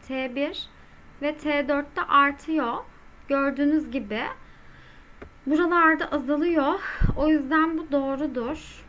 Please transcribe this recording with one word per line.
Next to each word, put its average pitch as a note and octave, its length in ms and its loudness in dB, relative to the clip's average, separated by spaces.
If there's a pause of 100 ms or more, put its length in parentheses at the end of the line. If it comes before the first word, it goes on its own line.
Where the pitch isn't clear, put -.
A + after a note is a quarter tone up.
T C4 280 -6
bir D4 340 -4 (520)
ve D4 160 -2
T D4 300 -2
dörtte D4 340 -2
artıyor. C#4+ 760 2 (520)
Gördüğünüz C#4 640 0
gibi A3 320 -6 (1200)
buralarda D#4+ 640 2
azalıyor. D4+ 680 0 (380)
O C#4 100 2
yüzden D#4 500 2
bu D#4+ 140 -10
doğrudur. C4+ 960 -4